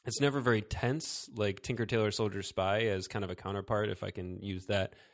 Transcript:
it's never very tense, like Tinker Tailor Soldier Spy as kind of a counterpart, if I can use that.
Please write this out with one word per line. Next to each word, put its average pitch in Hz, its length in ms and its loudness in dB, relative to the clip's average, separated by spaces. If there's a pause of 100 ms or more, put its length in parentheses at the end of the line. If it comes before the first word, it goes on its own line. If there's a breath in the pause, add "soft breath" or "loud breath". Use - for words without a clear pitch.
it's - 160 -2
never 139 200 2
very 117 200 6
tense, - 720 -2
like 101 280 0
Tinker 117 240 -2
Tailor 107 240 2
Soldier 101 320 0
Spy 98 400 2
as 98 260 0
kind 101 160 -4
of 90 60 -4
a 90 40 -4
counterpart, 101 540 -2
if 104 140 -4
I 101 80 -4
can 90 320 -8
use 95 240 -6
that. 98 280 2 (180 soft breath)